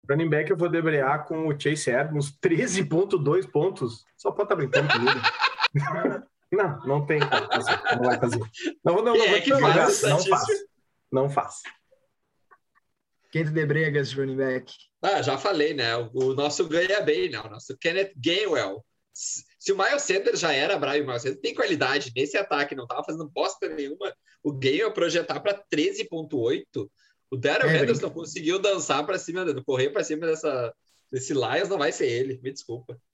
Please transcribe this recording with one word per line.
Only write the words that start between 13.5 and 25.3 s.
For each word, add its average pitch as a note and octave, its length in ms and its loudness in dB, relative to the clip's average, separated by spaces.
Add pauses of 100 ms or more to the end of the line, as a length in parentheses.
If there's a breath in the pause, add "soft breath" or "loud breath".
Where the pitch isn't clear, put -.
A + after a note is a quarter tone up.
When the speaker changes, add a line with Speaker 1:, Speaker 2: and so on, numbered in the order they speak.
Speaker 3:
debreia, D3+ 400 2
Gus, C#3+ 180 0
de C3+ 100 -8
running C3+ 180 -2
back? C3 360 -2 (280)
Speaker 2:
Ah, F3+ 200 2
já C3 160 0
falei, D3+ 380 0
né? A#2 200 0
O, A#2 200 -4
o C3 180 2
nosso D3 340 0
ganha F#3 340 2
bem, E3+ 280 2
né? A#2 100 -8
O A2 100 -12
nosso - 280 -14
Kenneth F#3+ 400 -2
Gainwell. C3+ 680 0 (300)
Se, - 300 -10 (160)
se - 120 -2
o G3 60 2
Miles C4 240 2
Sanders G3 380 0
já D#3+ 120 2
era D#3 260 2
bravo, C#3+ 260 0
o - 20 -2
Miles B2 160 -4
Sanders C3+ 200 -4
tem A#3 120 -4
qualidade C#3 600 0
nesse C#3 220 0
ataque, D3 380 0
não B2 120 -10
tava B2+ 160 -6
fazendo D#3+ 260 -8
bosta F3 400 -4
nenhuma. D#3 420 -6 (320 soft breath)
O D3 80 -2
Gainwell C#3+ 400 0
projetar D#3+ 480 -2